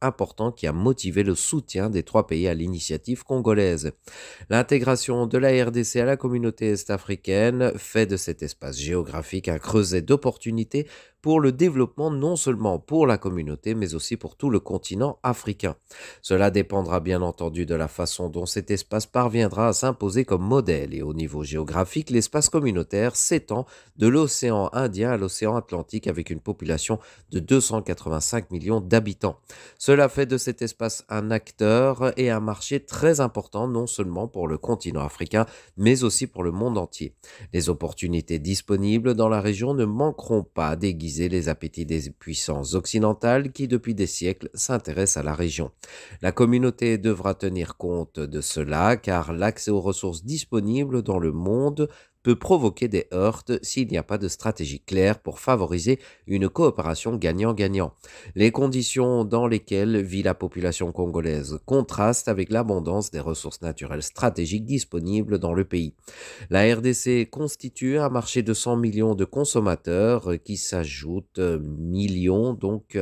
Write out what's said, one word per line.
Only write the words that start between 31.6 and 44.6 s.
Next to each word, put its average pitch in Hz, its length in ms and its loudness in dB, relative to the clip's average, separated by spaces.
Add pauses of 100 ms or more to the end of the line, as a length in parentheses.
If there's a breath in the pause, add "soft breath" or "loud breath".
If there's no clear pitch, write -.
et 127 120 4
un 110 100 0
marché 110 400 -4
très 151 400 2
important 110 460 -2
non 120 200 -2
seulement 98 420 -4
pour 90 180 -4
le 78 120 -2
continent 85 460 -4
africain 98 420 0 (320 loud breath)
mais 123 260 6
aussi 117 220 2
pour - 160 -8
le 87 80 0
monde 107 260 -2
entier. 85 380 -6 (400 loud breath)
Les 87 160 0
opportunités 82 680 -2
disponibles 101 760 0
dans 110 160 2
la 107 100 2
région 107 320 -2
ne 123 140 0
manqueront 113 580 0
pas 78 320 -2
d'aiguiser 85 380 -2
les 87 340 0
appétits 80 380 -6
des 76 240 -4
puissances 71 640 -6
occidentales 113 760 0
qui, 135 160 -6
depuis 117 260 0
des 95 140 0
siècles, - 440 -4
s'intéressent 98 680 -2